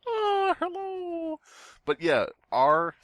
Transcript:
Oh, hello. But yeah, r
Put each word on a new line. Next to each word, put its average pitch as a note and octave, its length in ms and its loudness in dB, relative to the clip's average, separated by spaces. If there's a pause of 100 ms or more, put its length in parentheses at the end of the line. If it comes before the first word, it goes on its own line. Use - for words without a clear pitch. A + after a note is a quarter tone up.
Oh, G4+ 540 2
hello. F4 800 -6 (460)
But D3 160 -2
yeah, D3 260 2 (240)
r D3+ 520 2